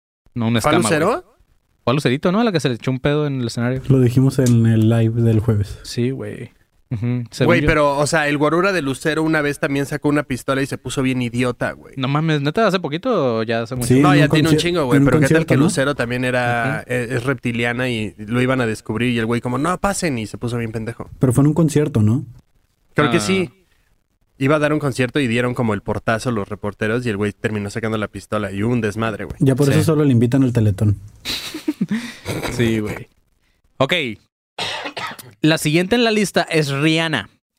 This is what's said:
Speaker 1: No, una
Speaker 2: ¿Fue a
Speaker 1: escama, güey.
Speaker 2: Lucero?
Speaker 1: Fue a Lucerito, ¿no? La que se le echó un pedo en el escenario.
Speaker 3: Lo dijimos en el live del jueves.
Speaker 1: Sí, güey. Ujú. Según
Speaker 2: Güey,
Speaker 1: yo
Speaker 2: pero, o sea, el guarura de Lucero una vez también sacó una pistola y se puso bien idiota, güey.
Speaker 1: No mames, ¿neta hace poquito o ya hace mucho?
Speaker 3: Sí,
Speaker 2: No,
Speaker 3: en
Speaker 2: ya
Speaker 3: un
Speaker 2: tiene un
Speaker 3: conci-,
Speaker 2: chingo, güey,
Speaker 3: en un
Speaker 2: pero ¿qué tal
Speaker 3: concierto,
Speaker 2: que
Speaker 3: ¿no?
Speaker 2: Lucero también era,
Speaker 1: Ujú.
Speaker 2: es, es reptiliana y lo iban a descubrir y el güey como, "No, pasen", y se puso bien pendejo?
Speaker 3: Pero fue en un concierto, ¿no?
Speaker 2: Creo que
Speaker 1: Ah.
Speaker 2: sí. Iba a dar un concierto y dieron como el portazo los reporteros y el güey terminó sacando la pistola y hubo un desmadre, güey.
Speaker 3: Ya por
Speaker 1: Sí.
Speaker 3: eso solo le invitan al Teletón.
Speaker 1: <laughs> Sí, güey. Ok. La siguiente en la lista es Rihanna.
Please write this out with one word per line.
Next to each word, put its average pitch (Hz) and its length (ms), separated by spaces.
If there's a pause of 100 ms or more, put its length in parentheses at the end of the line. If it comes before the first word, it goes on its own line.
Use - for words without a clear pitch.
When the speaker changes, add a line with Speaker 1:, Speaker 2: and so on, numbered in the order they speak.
(340)
Speaker 1:
No, 113 140
una 117 120
Speaker 2:
¿Fue 151 120
a 160 60
Speaker 1:
escama, 170 100
güey. 156 120
Speaker 2:
Lucero? 247 340 (500)
Speaker 1:
Fue 120 80
a - 20
Lucerito, 151 380
¿no? 214 100
La 233 80
que 170 80
se 139 100
le 123 60
echó 113 160
un 131 80
pedo 147 300
en 135 120
el 120 60
escenario. 123 420
Speaker 3:
Lo 131 120
dijimos 127 400
en 120 260
el 110 240
live 117 320
del 113 160
jueves. 104 460
Speaker 1:
Sí, 123 260
güey. 117 400 (420)
Ujú. 120 380
Según - 200
Speaker 2:
Güey, 170 100
Speaker 1:
yo 147 80
Speaker 2:
pero, 147 300
o 147 100
sea, 156 180
el 147 100
guarura 165 360
de 175 100
Lucero 147 400
una 156 200
vez 143 180
también 139 260
sacó 151 220
una 147 160
pistola 135 360
y 139 60
se 131 100
puso 131 260
bien 127 200
idiota, 120 480
güey. 71 260
Speaker 1:
No 160 120
mames, 151 340
¿neta 160 240
hace 185 140
poquito 156 560
o 113 80
ya 117 180
hace 120 140
mucho? 123 100
Speaker 3:
Sí, 127 140
Speaker 2:
No, 180 120
Speaker 3:
en 180 60
Speaker 2:
ya 160 60
Speaker 3:
un 147 80
Speaker 2:
tiene 156 160
un 151 80
Speaker 3:
conci-, - 20
Speaker 2:
chingo, 170 280
güey, 123 100
Speaker 3:
en 139 80
un - 20
Speaker 2:
pero 156 140
¿qué 143 60
tal - 20
Speaker 3:
concierto, 156 180
Speaker 2:
que 160 100
Speaker 3:
¿no? 135 60
Speaker 2:
Lucero 143 320
también 123 300
era, 120 600
Speaker 1:
Ujú. 123 80
Speaker 2:
es, 123 200
es 123 120
reptiliana 120 680
y 107 280
lo 113 240
iban 127 180
a 120 60
descubrir 110 460
y 117 80
el 110 60
güey 117 140
como, 123 160
"No, 170 220
pasen", 180 400
y 110 80
se 113 100
puso 120 220
bien 113 140
pendejo? 113 360 (120)
Speaker 3:
Pero 127 120
fue 139 100
en 143 60
un 151 60
concierto, 147 480
¿no? 117 220 (720)
Speaker 2:
Creo 147 180
que - 60
Speaker 1:
Ah. - 20
Speaker 2:
sí. 190 300 (880)
Iba 135 180
a - 20
dar 147 140
un 151 80
concierto 127 400
y 131 80
dieron 120 260
como 113 200
el 101 80
portazo 110 500
los 104 160
reporteros 110 580
y - 40
el 101 80
güey 104 140
terminó 104 380
sacando 110 280
la 104 100
pistola 101 420
y 98 140
hubo 117 80
un 123 80
desmadre, 104 460
güey. - 120
Speaker 3:
Ya 135 160
por 139 120
Speaker 1:
Sí. 135 80
Speaker 3:
eso 151 100
solo 156 180
le 143 80
invitan 120 320
al 123 100
Teletón. 107 460 (260)
Speaker 1:
<laughs> - 1300
Sí, 113 280
güey. 104 280 (720)
Ok. 139 140 (1500)
La 156 160
siguiente 175 380
en 247 80
la 226 60
lista 208 320
es 156 280
Rihanna. 156 600 (280)